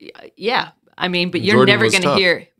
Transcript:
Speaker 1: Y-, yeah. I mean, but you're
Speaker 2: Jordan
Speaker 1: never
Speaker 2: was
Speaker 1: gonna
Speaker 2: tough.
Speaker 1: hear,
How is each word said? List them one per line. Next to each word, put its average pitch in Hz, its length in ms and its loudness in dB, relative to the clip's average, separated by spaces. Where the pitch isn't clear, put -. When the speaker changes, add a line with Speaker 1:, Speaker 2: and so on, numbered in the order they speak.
Speaker 1:
Y-, - 120 -20
yeah. 202 320 -4
I 175 120 -4
mean, 180 200 -2
but 175 120 -4
you're 190 160 2
Speaker 2:
Jordan 131 160 4
Speaker 1:
never 214 120 0
Speaker 2:
was 220 80 0
Speaker 1:
gonna 185 120 0
Speaker 2:
tough. 139 120 0
Speaker 1:
hear, 180 300 0